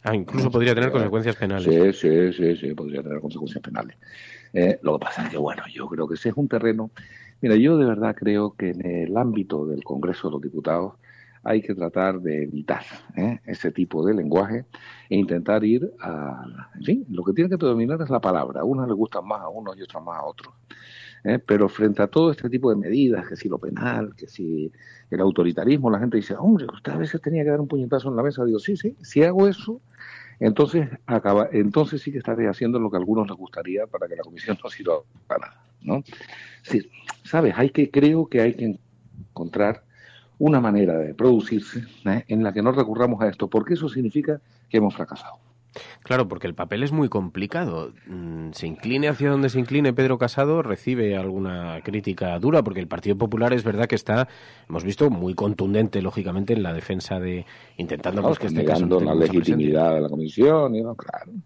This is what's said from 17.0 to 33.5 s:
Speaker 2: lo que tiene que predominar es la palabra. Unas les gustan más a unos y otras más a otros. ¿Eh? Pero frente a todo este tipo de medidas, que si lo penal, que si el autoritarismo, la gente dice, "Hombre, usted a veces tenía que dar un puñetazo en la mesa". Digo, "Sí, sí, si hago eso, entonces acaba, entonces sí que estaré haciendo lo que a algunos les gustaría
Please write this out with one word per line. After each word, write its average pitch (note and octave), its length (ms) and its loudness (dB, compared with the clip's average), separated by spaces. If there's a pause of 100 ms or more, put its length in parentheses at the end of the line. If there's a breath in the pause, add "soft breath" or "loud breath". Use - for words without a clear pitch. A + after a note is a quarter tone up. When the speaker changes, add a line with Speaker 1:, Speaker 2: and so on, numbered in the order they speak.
Speaker 2:
lo F2+ 140 -6
que G2 100 0
tiene E3+ 160 2
que F#3 80 0
predominar C3+ 440 0
es C#3 80 -6
la B2 120 0
palabra. C#2+ 420 0
Unas B2+ 240 0
les A2 80 0
gustan G2+ 320 -2
más G#2 140 -6
a E2 80 -10
unos G2 280 -12
y G2 40 -16
otras E2 220 -14
más E2+ 160 -10
a C#2+ 60 -8
otros. - 280 -14 (720 loud breath)
¿Eh? A#2 160 0
Pero G#2 300 4
frente G#2+ 340 2
a G2+ 40 2
todo D#3+ 240 4
este B2+ 180 -4
tipo B2+ 200 2
de G#2+ 80 4
medidas, G#2 500 2
que F2 80 -10
si G2 140 -8
lo - 80 -2
penal, G#2+ 580 -4
que - 120 -16
si D#2+ 440 -6 (380 loud breath)
el F2 100 -4
autoritarismo, F#2+ 680 2
la G#2 100 2
gente A#2 180 0
dice, G#2 200 -2
"Hombre, F3 340 4
usted - 220 -10
a D#3 40 -4
veces D#3+ 220 -4
tenía D3+ 240 -2
que D3+ 60 2
dar D3 100 2
un C#3+ 80 -2
puñetazo C3 420 -2
en B2 60 -4
la A#2 80 0
mesa". C3 220 -2
Digo, A2 140 2
"Sí, G3 180 -4
sí, A#3 240 -6
si - 220 4
hago F#3+ 240 6
eso, G#3+ 340 -4 (580 loud breath)
entonces C#3+ 480 2 (200)
acaba, G#2+ 440 2
entonces C3 500 2
sí C#3 100 -8
que C#3 80 -6
estaré A#2 280 -2
haciendo A#2+ 320 0
lo A2 120 0
que G2 60 -2
a - 20 2
algunos G#2 280 2
les F#2+ 100 -8
gustaría F#2 500 -6